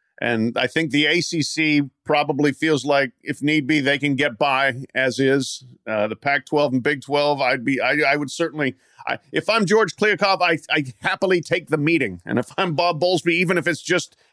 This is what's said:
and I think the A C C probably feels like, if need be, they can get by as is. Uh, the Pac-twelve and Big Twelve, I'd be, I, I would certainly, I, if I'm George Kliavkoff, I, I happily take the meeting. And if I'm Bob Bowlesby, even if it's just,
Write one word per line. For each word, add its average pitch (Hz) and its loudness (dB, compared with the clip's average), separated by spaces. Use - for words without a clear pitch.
and 117 -2
I 123 0
think 160 -2
the 147 2
A 170 2
C 165 -2
C 147 0
probably 147 0
feels 147 -2
like, 139 0
if - -8
need 147 0
be, 156 2
they 139 2
can 143 -2
get 135 -2
by 135 0
as 131 0
is. 135 0
Uh, 107 0
the 110 -6
Pac-twelve 143 0
and 127 0
Big 147 -2
Twelve, 143 0
I'd 131 0
be, 135 0
I, 131 0
I 143 4
would 147 -4
certainly, 151 -4
I, - -4
if - -4
I'm 220 2
George 208 2
Kliavkoff, 202 2
I, 170 0
I 151 0
happily 190 0
take 170 -4
the 156 0
meeting. 143 0
And 110 -2
if 123 -4
I'm 180 0
Bob 165 0
Bowlesby, 175 0
even 175 0
if 160 -2
it's 170 -2
just, - -2